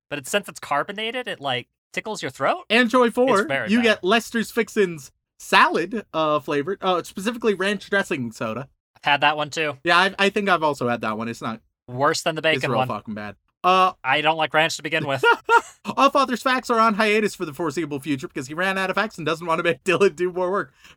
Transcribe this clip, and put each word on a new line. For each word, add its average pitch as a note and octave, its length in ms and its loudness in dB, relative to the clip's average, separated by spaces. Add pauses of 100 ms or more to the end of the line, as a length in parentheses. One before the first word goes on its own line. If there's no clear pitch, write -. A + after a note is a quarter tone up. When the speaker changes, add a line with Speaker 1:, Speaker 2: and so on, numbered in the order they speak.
(100)
Speaker 1:
But C#3+ 80 -6
it's, C3 120 -12
since G3+ 180 -2
it's F#3 100 -18
carbonated, G#3+ 720 -4
it, F3 120 -10
like, B2+ 280 -4 (240)
tickles E3+ 280 -8
your C#3 120 -6
throat. A3+ 360 -2
Speaker 2:
And A3+ 220 2
Joy B3 220 4
four, B3 300 2
Speaker 1:
It's D4+ 60 -2
very C3+ 220 -2
Speaker 2:
you A3+ 80 4
Speaker 1:
bad. A#3 60 2
Speaker 2:
get G#3+ 200 0
Lester's A3 460 0
Fixin's F#3 600 -2 (260)
salad, G#3 760 2
uh, D3+ 280 0
flavored, D3+ 420 -4
uh, F3+ 220 0
specifically A3+ 500 -2
ranch G3 360 -4
dressing D3+ 420 -2
soda. A#2 360 -6 (280)
Speaker 1:
I've - 80 -20
had C#3+ 160 4
that D3 160 4
one, D3+ 140 -4
too. D3+ 340 -4
Speaker 2:
Yeah, E3+ 140 4
I, F#3+ 200 2
I G3 120 4
think G3+ 180 -2
I've E3 160 2
also C#3 240 0
had A#2+ 140 -2
that A2 140 -4
one. A2+ 120 -6
It's A2+ 120 -10
not A2+ 200 -8 (260)
Speaker 1:
Worse C#3 360 0
than E3 120 0
the D#3 60 -6
Speaker 2:
it's D#3 160 2
Speaker 1:
bacon C#3 160 -2
Speaker 2:
real A2+ 60 2
Speaker 1:
one. B2+ 100 0
Speaker 2:
fucking G#2+ 260 -8
bad. G#2 220 -12 (260)
Uh, F#3 300 4 (100)
Speaker 1:
I C3+ 180 0
don't D#3 160 2
like D#3 160 -2
ranch D#3 260 2
to D3 40 -14
begin D#3 240 -4
with. C3+ 180 -2 (340)
Speaker 2:
<laughs> - 380 -4
All C4+ 140 4
Father's C4 320 0
facts B3+ 280 -2
are A3 100 4
on A3+ 140 4
hiatus G#3+ 420 2
for F#3 80 -8
the D3+ 100 -8
foreseeable D3+ 460 -4
future C#3 260 -4
because C3+ 220 -10
he D#3 60 -12
ran F#3+ 240 -2
out F#3+ 120 -2
of - 60 -4
facts G#3+ 200 -4
and D#3+ 80 -10
doesn't D#3+ 220 -4
want E3 140 0
to - 20 -4
make E3+ 220 0
<laughs> - 0 -
Dylan F3+ 320 2
do F3+ 160 -2
more F3+ 180 -2
work. F#3+ 220 -4 (240)